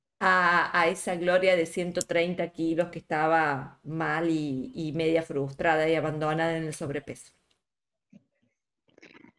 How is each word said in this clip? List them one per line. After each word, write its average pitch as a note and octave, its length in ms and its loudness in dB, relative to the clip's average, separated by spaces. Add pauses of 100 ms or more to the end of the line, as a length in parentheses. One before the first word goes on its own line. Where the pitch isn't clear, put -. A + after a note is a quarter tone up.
(180)
a, F3+ 600 4
a E3+ 100 4
esa F#3 260 -2
Gloria F3+ 420 4
de E3 100 2
ciento F3+ 360 -4
treinta F3 480 -2
kilos E3 400 -2
que E3+ 80 -14
estaba D#3 840 0
mal D#3+ 440 -2
y, D3+ 460 -4
y D#3 180 -6
media D#3+ 300 2
frustrada D#3 680 0
y E3 60 2
abandonada D#3 640 -2
en D#3+ 60 -6
el D#3 100 -6
sobrepeso? C#3+ 580 -10 (2000)